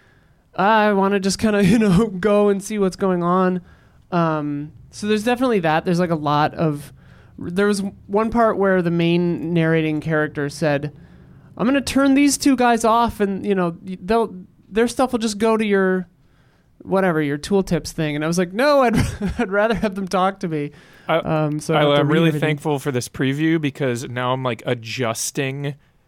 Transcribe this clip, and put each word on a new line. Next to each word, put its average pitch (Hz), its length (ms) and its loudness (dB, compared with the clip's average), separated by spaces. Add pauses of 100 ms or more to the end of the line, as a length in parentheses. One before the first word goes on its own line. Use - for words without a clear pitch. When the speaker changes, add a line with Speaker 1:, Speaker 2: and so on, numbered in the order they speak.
(540)
Speaker 1:
I 208 380 4
wanna 196 280 2
just 190 180 -2
kinda, 208 260 2
<laughs> - 20 6
you 214 120 6
know, 214 280 4
go 208 440 2
and 196 120 0
see 214 160 -6
what's 190 180 0
going 185 260 0
on. 185 380 2 (520)
Um, 151 600 -2 (180)
so - 160 -10
there's 214 180 0
definitely 247 360 2
that. 160 240 0
There's, 175 160 0
like, 175 100 0
a 170 40 0
lot 147 400 0
of, 151 380 -2 (460)
there 185 280 -2
was 202 160 0 (240)
one 220 240 0
part 226 260 2
where 190 240 2
the 170 100 0
main 170 600 0
narrating 160 480 0
character 151 480 -2
said, 147 480 -2 (640)
"I'm 185 80 0
gonna 269 160 2
turn 269 320 2
these 285 240 2
two 277 180 2
guys 240 280 2
off, 226 360 2
and, 196 240 -2
you 202 100 0
know, 175 300 -2
y-, 185 160 -12
they'll, 208 340 -2 (360)
their 226 180 0
stuff 254 240 -2
will 240 60 0
just 214 180 -4
go 220 220 2
to 220 80 0
your, 190 420 0 (720)
whatever, 185 400 0
your 147 160 -2
tooltips 185 560 -2
thing." 151 220 -4
And 151 100 -4
I 160 40 -2
was 170 100 -2
like, 185 160 -2
"No, 277 300 4
I'd, 226 120 2
<laughs> - 420 -4
I'd 226 120 -2
rather 208 240 2
have 190 220 -4
them 196 120 -6
talk 190 320 0
to 185 80 -6
me." 147 220 -6 (380)
Speaker 2:
I, 160 100 2
Speaker 1:
Um, 151 420 -2
so 160 140 -2
I 156 40 4
Speaker 2:
I, - 40 4
Speaker 1:
have 147 140 4
to 151 40 4
Speaker 2:
I'm 151 80 2
Speaker 1:
read 151 60 2
Speaker 2:
really 165 140 4
Speaker 1:
everything. 151 200 -2
Speaker 2:
thankful 151 300 -2
for 143 120 -6
this 123 200 -4
preview 156 500 0
because 131 480 -4
now 123 240 -2
I'm, 131 120 -4
like, 120 200 -4
adjusting 127 1120 -4 (340)